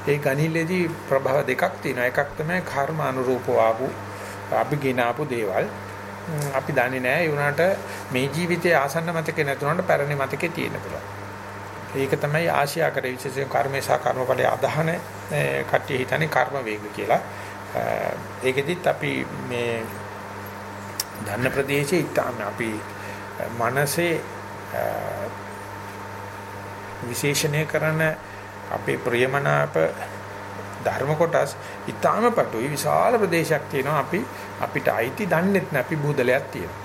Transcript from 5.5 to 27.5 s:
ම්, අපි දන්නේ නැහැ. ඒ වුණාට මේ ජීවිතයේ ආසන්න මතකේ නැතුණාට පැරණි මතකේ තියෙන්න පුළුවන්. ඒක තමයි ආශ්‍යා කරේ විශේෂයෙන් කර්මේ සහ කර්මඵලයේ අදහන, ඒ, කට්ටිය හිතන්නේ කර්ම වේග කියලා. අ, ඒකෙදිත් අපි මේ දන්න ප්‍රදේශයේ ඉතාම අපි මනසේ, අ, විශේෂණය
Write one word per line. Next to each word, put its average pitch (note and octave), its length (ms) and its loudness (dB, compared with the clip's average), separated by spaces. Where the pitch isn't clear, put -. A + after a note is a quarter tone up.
ම්, D3 280 -4
අපි C3+ 220 -2
දන්නේ C3 260 2
නැහැ. C3+ 260 2
ඒ D#3 60 2
වුණාට C#3+ 300 2
මේ C3 220 2
ජීවිතයේ E3 460 2
ආසන්න D3+ 360 2
මතකේ D#3+ 340 0
නැතුණාට C#3+ 420 0
පැරණි D3 280 4
මතකේ C#3 340 0
තියෙන්න A#2+ 300 -4
පුළුවන්. - 260 -8
ඒක C3+ 260 2
තමයි D3+ 300 2
ආශ්‍යා C#3+ 420 2
කරේ B2+ 200 -2
විශේෂයෙන් C3 380 -4
කර්මේ C3+ 320 2
සහ C3+ 180 4
කර්මඵලයේ B2+ 480 2
අදහන, B2+ 420 2
ඒ, C#3+ 760 -2
කට්ටිය C#3 340 0
හිතන්නේ C#3 300 0
කර්ම C3+ 340 2
වේග G#2 280 -4
කියලා. G#2+ 320 2
අ, A#1+ 100 0
ඒකෙදිත් C#3 480 0
අපි C#3 240 2
මේ A#2+ 380 -2
දන්න G#2 320 0
ප්‍රදේශයේ C#3 500 2
ඉතාම A#2+ 400 0
අපි A2 300 -2
මනසේ, C#3+ 600 2
අ, - 120 -2
විශේෂණය C#3+ 640 0